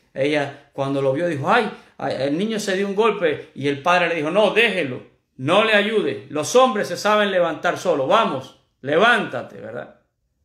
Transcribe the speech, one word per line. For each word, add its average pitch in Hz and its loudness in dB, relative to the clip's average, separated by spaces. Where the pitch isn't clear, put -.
ella 139 -4
cuando 139 -2
lo 135 0
vio 165 -2
dijo: 156 -4
"Ay, 220 2
ay, 135 -4
el 143 -2
niño 214 -4
se 196 -4
dio 202 -2
un 196 -6
golpe", 185 0
y 135 -6
el 139 -2
padre 175 2
le 170 -2
dijo: 156 -2
"No, 202 2
déjelo, 190 0
no 165 2
le 220 2
ayude, 202 0
los 143 -6
hombres 233 4
se 175 -6
saben 208 2
levantar 165 0
solo, 143 0
vamos, 180 0
levántate", 165 0
¿verdad? - -14